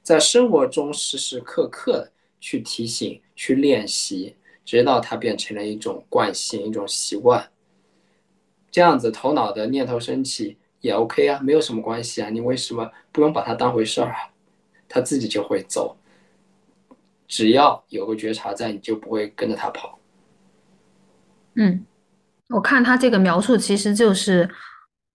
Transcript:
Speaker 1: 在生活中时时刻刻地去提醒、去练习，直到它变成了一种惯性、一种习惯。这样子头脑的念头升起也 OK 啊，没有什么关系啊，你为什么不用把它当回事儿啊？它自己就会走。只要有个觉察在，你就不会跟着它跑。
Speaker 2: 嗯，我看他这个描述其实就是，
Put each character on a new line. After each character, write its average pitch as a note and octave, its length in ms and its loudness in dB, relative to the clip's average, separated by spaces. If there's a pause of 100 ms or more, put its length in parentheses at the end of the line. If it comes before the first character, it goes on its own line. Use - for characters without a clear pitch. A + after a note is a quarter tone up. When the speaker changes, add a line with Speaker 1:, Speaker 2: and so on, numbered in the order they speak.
Speaker 1:
在 D#3+ 160 4
生 A#3+ 300 4
活 C#3+ 180 4
中 D3 260 -4
时 - 240 -6
时 C3 220 -8
刻 C3 280 -2
刻 - 260 -4
地 - 180 -4 (280)
去 - 200 -6
提 A2+ 260 -8
醒、 A2+ 340 -6 (160)
去 - 200 0
练 C#3 320 2
习， - 480 -6 (280)
直 A#2+ 200 2
到 B2+ 160 4
它 A#2 160 -6
变 A2 200 -4
成 G#2+ 220 -10
了 G#2 80 -8
一 G#2+ 100 -6
种 - 340 -8
惯 A2 220 0
性、 - 320 -8
一 G#2+ 60 -8
种 G#2+ 180 -8
习 - 280 -6
惯。 - 340 2 (1200)
这 - 120 2
样 D#3+ 180 6
子 A#2 120 0
头 C3 220 -2
脑 A#2 180 0
的 G#2+ 160 -4
念 C3 180 -2
头 A#2+ 140 -4
升 C3 240 -4
起 - 340 -8 (240)
也 A#2 100 -2
OK A2+ 360 2
啊， C#3+ 140 0
没 C3+ 120 0
有 D#3 80 6
什 B2 120 -4
么 A2+ 80 -4
关 A#2 220 -6
系 - 180 -8
啊， G#2+ 80 -6
你 A2 120 -6
为 B2+ 140 -2
什 B2 180 -8
么 A#2 160 -6 (220)
不 D3+ 100 2
用 D#3 120 4
把 C3 100 -2
它 A#2 120 -4
当 B2 180 0
回 A2+ 100 2
事 A2 180 -2
儿 - 100 -2
啊？ - 180 -10 (580)
它 - 140 -2
自 C#3 160 -2
己 A#2 100 -2
就 G#2 160 -2
会 - 240 -4
走。 - 300 -6 (1300)
只 A2 220 0
要 C#3 400 4
有 G#2 180 -8
个 A2 80 -4
觉 A2 180 -4
察 G2+ 200 -8
在， A2 180 -6
你 G2 80 -10
就 A2 160 -4
不 - 160 -10
会 G#2+ 240 -4
跟 - 140 -2
着 - 60 -2
它 - 140 -6
跑。 - 300 -14 (1600)
Speaker 2:
嗯， F#3 300 2 (640)
我 A#3 100 0
看 B3+ 240 4
他 B3 140 4
这 B3 140 4
个 G#3 80 4
描 F3+ 220 4
述 A#3+ 160 4
其 G3+ 180 0
实 G3+ 180 0
就 G#3 200 6
是， F3+ 360 2 (640)